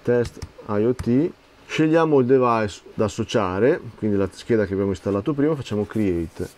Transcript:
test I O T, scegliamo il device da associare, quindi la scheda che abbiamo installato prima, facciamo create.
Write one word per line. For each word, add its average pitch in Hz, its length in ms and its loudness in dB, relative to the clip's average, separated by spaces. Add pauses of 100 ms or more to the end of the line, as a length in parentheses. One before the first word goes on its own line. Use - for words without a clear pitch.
test 120 380 0 (300)
I 107 160 0
O 123 100 2
T, 131 340 0 (380)
scegliamo 160 520 2
il 127 60 4
device 120 560 2 (140)
da 110 100 0
associare, 107 760 0 (200)
quindi 104 180 0
la 98 140 0
scheda 107 340 0
che 92 80 -6
abbiamo 98 160 0
installato 98 440 -2
prima, 147 220 0
facciamo 104 300 -4
create. 90 720 -4